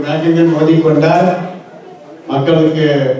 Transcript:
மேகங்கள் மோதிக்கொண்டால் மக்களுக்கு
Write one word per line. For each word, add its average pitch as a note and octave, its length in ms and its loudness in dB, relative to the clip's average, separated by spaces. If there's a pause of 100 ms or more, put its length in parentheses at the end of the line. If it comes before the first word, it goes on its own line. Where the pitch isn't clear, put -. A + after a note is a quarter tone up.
மேகங்கள் E3 480 0
மோதிக்கொண்டால் D#3+ 760 2 (1000)
மக்களுக்கு D#3 560 0 (320)